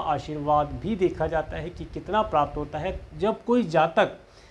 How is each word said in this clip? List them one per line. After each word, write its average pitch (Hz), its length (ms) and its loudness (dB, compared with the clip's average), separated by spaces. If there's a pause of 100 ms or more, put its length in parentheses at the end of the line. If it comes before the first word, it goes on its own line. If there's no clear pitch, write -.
आशीर्वाद 147 760 0
भी 208 120 -2
देखा 165 320 2
जाता 160 300 -2
है 151 120 -8
कि - 160 -12
कितना 180 380 -2
प्राप्त 147 340 0
होता 147 220 -6
है। 185 200 -4 (180)
जब 214 260 0
कोई 240 200 4
जातक 165 540 2 (340)